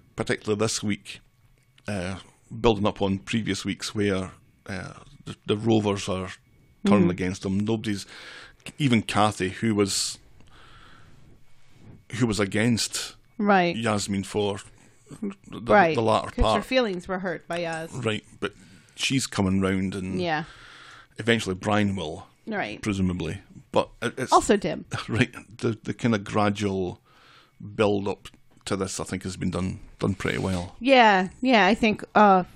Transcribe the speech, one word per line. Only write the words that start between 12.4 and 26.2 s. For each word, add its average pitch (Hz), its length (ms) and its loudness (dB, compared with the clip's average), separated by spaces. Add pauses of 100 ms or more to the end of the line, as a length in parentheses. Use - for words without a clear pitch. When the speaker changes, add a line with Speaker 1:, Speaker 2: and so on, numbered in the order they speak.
Speaker 2:
Right. 190 340 4
Speaker 1:
Yasmin 104 480 -2
for 101 360 -2 (640)
the, - 400 -10
Speaker 2:
Right. 180 340 4
Speaker 1:
the 117 60 0
latter 110 260 2
Speaker 2:
'Cause - 100 -12
her - 60 4
Speaker 1:
part. 104 220 2
Speaker 2:
feelings 220 420 0
were 185 120 -4
hurt 180 280 -8
by 170 120 -6
Yaz. 160 460 -8
Speaker 1:
Right, 107 180 -2 (160)
but - 140 -6 (420)
she's - 320 0
coming 95 340 2
round 95 340 0
and 95 260 -4
Speaker 2:
Yeah. 160 240 -2 (720)
Speaker 1:
eventually 110 380 0
Brian 101 400 0
will, 85 320 -8 (200)
Speaker 2:
Right. 156 340 -6
Speaker 1:
presumably. 90 600 -2 (300)
But - 180 2 (120)
it, 117 160 -4
it's 123 160 -4
Speaker 2:
Also 233 240 6
Dim. 170 280 -6 (120)
Speaker 1:
<laughs> - 120 -8
Right, 117 240 0 (240)
the, 117 260 -2
the 101 100 -4
kind 117 220 0
of 101 80 0